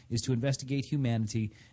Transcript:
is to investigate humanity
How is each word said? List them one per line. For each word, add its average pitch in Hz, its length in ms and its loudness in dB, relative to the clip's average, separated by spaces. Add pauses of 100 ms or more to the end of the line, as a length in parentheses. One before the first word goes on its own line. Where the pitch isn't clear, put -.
(120)
is 117 100 0
to 131 120 2
investigate 135 520 0
humanity 113 680 0 (200)